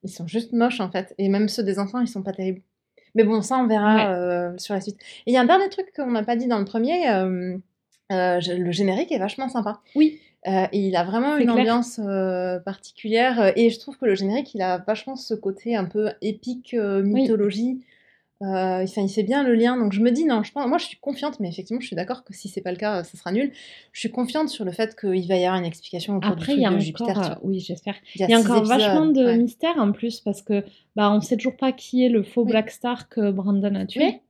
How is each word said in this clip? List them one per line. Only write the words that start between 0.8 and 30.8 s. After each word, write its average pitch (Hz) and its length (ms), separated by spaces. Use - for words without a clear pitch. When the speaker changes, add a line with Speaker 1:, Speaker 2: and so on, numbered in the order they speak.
Speaker 1:
en 180 100
fait. 190 260
Et 196 120
même 208 180
ceux 208 160
des 196 160
enfants, 202 220
ils 240 80
sont 190 140
pas 196 100
terribles. 190 260
Mais 226 80
bon, 214 180
ça, 262 160
on 247 100
verra, 214 280
Speaker 2:
Ouais. 202 180
Speaker 1:
euh, 180 440
sur - 160
la 190 80
suite. 202 160
Et 226 60
il - 20
y 262 40
a 254 40
un 240 40
dernier 381 240
truc - 260
qu'on 254 160
n'a 220 120
pas 240 120
dit 247 120
dans 226 120
le 202 60
premier, 285 440
euh, 185 460
euh, 180 300
je, 175 100
le 180 220
générique 202 400
est 233 60
vachement 214 280
sympa. 226 320
Speaker 2:
Oui. 302 240
Speaker 1:
Euh, 190 260
et 202 60
il 190 180
a 175 80
vraiment 247 320
Speaker 2:
C'est 262 60
Speaker 1:
une 240 100
Speaker 2:
clair. 240 80
Speaker 1:
ambiance, 240 420
euh, 185 560
particulière, 226 800
euh, 196 160
et 233 160
je 226 80
trouve - 180
que 269 80
le 208 80
générique, 202 400
il 196 80
a 185 160
vachement 214 380
ce 254 180
côté 208 440
un 185 80
peu 208 240
épique, 240 540
euh, 202 260
Speaker 2:
Oui. 202 200
Speaker 1:
mythologie. 220 580
Euh, 185 400
enfin, 190 180
il 196 80
fait 208 140
bien 269 200
le 247 120
lien, 240 220
donc 208 160
je 202 80
me 240 100
dis, 302 140
non, 233 180
je - 80
pense, 277 160
moi, 302 100
je 330 80
suis - 120
confiante, 285 420
mais 196 80
effectivement, 185 320
je 247 80
suis - 80
d'accord 214 300
que 196 100
si - 140
c'est 190 120
pas 185 100
le 185 60
cas, 208 220
euh, 170 40
ça 165 140
sera 180 140
nul. 262 220
Je - 80
suis 226 100
confiante 302 380
sur - 160
le 180 60
fait 220 280
qu'il 185 280
va 185 100
y 180 80
avoir 185 140
une 175 60
explication 175 520
autour 196 160
Speaker 2:
Après, 170 200
Speaker 1:
du 277 60
Speaker 2:
il - 20
y 233 40
a 202 40
Speaker 1:
truc 175 100
de 156 100
Speaker 2:
encore, 220 180
Speaker 1:
Jupiter, 196 80
tu 208 40
Speaker 2:
euh, - 40
Speaker 1:
vois. - 80
Speaker 2:
oui, 190 180
j'espère. 185 340
Speaker 1:
Il 185 80
y - 40
a - 20
Speaker 2:
Il 226 40
y - 40
a - 20
Speaker 1:
six 226 80
Speaker 2:
encore 240 120
Speaker 1:
épisodes, 220 200
Speaker 2:
vachement 294 300
de 269 180
Speaker 1:
ouais. 233 120
Speaker 2:
mystère, 311 400
en 208 160
plus, 233 260
parce 202 240
que, 202 200